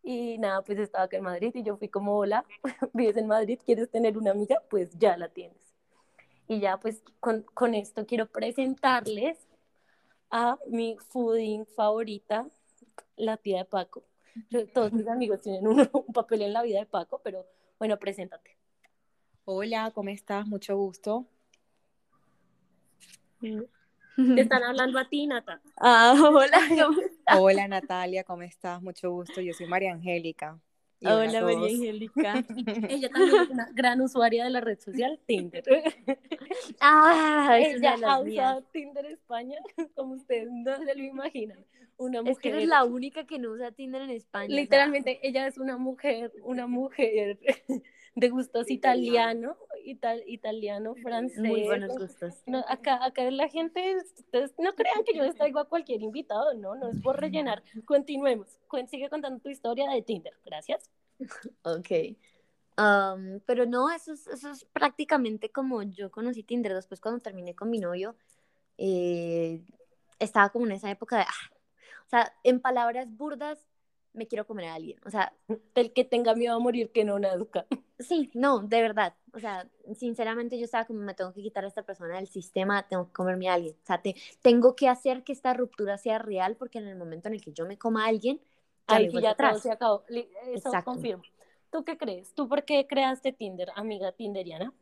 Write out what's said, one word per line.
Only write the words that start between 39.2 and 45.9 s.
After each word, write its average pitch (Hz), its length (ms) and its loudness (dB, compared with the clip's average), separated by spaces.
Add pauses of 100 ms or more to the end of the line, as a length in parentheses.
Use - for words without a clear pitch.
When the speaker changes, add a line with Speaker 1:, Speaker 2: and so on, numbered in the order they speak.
Speaker 1:
<laughs> - 320 -8
como 262 180 -8
ustedes 240 360 -4
no 247 280 -6
se 277 160 -4
lo 277 80 -10
imaginan. 269 600 -10 (320)
Una 254 280 -4
Speaker 3:
Es 254 140 0
que - 100 -4
eres - 120 -2
Speaker 1:
mujer 320 80 2
Speaker 3:
la 285 160 6
única 254 420 -4
que 311 120 -10
no 240 120 -8
usa 240 220 -10
Tinder 262 300 -10
en 269 80 -10
España, 202 340 -10
o 208 40 -10
sea. 277 80 -2
Speaker 1:
Literalmente, 277 640 2
ella 269 240 -2
es 269 120 -8
una 262 200 -6
mujer, 254 540 -4 (100)